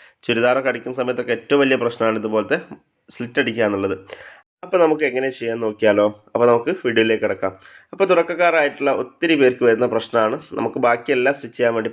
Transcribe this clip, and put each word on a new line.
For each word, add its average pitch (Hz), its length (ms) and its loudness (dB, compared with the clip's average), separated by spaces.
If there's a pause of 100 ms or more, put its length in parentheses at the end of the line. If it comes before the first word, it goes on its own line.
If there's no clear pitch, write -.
(280)
ചുരിദാറൊക്കെ 123 460 0
അടിക്കുന്ന 123 280 -10
സമയത്തൊക്കെ 123 380 -4
ഏറ്റവും 143 240 0
വലിയ 131 220 2
പ്രശ്നമാണ് 113 380 0
ഇതുപോലത്തെ 110 360 -2 (560)
സ്ലിറ്റ് 123 260 -6
അടിക്കുക 113 240 -2
എന്നുള്ളത്. 98 280 -2 (720)
അപ്പോൾ 180 180 0
നമുക്ക് 156 240 2
എങ്ങനെ 127 200 -2 (100)
ചെയ്യാൻ 113 260 -4
നോക്കിയാലോ. 107 420 2 (280)
അപ്പോൾ 120 160 4
നമുക്ക് 120 220 2 (140)
വീഡിയോയിലേക്ക് 113 380 0
കിടക്കാം. 95 280 -4 (420)
അപ്പോൾ 190 180 -2
തുടക്കക്കാരായിട്ടുള്ള 165 800 2 (100)
ഒത്തിരി 165 400 -2
പേർക്ക് 127 260 2
വരുന്ന 117 240 4
പ്രശ്നമാണ്, 113 460 0 (200)
നമുക്ക് 113 280 -4
ബാക്കിയെല്ലാം 123 520 0
സ്റ്റിച്ച് 120 200 -16
ചെയ്യാൻ 117 200 0
വേണ്ടി 110 160 -4